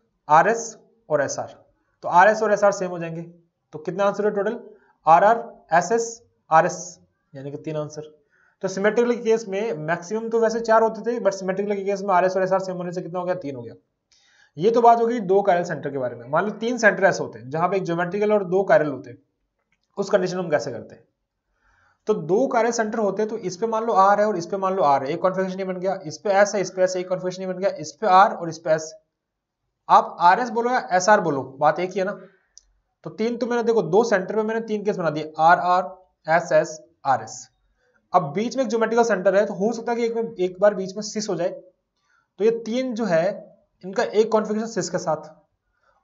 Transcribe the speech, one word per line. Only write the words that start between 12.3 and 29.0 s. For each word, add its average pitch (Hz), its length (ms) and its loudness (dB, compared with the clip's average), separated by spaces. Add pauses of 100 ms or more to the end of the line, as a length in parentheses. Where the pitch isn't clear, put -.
और 190 60 0
एसआर 185 180 0
सेम 185 160 -8
होने 175 160 -8
से 175 100 -8
कितना 175 160 -10
हो 180 60 -6
गया? 180 120 -2
तीन 139 200 -10
हो 120 60 -12
गया। 151 120 -16 (800)
ये 180 140 2
तो 240 120 4
बात 233 180 8
हो 233 60 0
गई 240 160 -2
दो 190 180 2
chiral 180 240 2
center 143 260 -8
के 139 80 -6
बारे 120 180 -6
में। 113 120 -16
मान 160 160 -2
लो 214 140 -4
तीन 233 200 -4
center 190 260 2
ऐसे 170 180 2
होते 120 160 -12
हैं 123 120 -18
जहां 160 180 -2
पे 196 80 -2
एक 185 80 -2
geometrical 175 480 -2
और 208 140 0
दो 190 240 0
chiral 151 200 4
होते 120 200 -10
हैं, - 80 -20 (800)
उस 196 120 -4
condition 185 260 0
में 185 80 -4
हम 165 60 -8
कैसे 143 200 -2
करते - 240 -14
हैं? - 100 -20 (1040)
तो 214 80 2
दो 175 240 0 (100)
chiral 233 240 0
center 226 260 -4
होते 202 240 -2
हैं 214 80 -2
तो 226 100 -6
इस 175 160 -8
पे 226 120 -4
मान 220 160 -4
लो 233 100 -2
आर 196 260 6
है 214 60 2
और 208 100 0
इस 165 100 -6
पे 202 100 -6
मान 190 180 -2
लो 190 100 0
आर 139 200 4
है, 143 80 -4
एक 170 100 -6
कॉन्फ़िगरेशन 185 360 -2
ये 294 60 -6
बन 185 140 -6
गया, 185 260 -4
इस 151 140 -12
पे 208 140 -2
एस 202 220 4
है, 202 60 -2
इस 175 100 -4
पे 185 120 -2
एस, 185 140 2
एक 180 120 -6
कॉन्फ़िगरेशन 180 340 -6
ये 185 60 -8
बन 180 100 -6
गया, 190 120 -2
इस - 220 -10
पे - 160 -6
आर 196 240 8
और 170 160 -8
इस 160 100 -8
पे 165 140 -2
एस। 156 200 -2 (960)